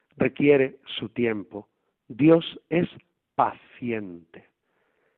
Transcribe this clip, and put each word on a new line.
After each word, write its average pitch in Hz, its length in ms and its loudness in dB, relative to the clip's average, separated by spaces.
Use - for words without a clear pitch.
requiere 135 600 2
su 113 120 -10
tiempo. 107 580 -6
Dios 160 600 2
es 175 200 -2
paciente. 107 1120 -6